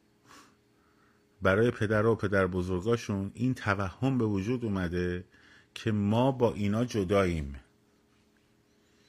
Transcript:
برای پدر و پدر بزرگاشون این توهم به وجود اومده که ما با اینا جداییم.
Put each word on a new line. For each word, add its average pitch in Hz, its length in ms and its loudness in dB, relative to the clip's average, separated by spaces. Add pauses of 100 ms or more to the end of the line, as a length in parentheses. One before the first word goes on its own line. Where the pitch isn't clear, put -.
(1400)
برای 101 280 4
پدر 107 360 0
و 113 80 4
پدر 98 320 2
بزرگاشون 92 880 -2
این 127 200 -2
توهم 104 640 -2
به 117 60 2
وجود 107 400 -2
اومده 90 600 -2 (500)
که - 180 -4
ما 110 400 2
با 123 220 0
اینا 104 300 -2
جداییم. 90 720 0 (1500)